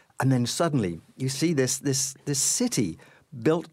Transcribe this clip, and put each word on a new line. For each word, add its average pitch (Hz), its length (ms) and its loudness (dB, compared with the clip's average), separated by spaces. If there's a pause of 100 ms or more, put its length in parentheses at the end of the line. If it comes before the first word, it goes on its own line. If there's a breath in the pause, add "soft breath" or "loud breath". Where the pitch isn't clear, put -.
(200 loud breath)
and 135 120 4
then 120 160 2
suddenly 120 540 0 (160)
you 131 120 -4
see 165 240 0
this, 131 240 2
this, 135 380 -2 (100)
this 143 140 -2
city 120 580 0 (460 loud breath)
built 160 300 2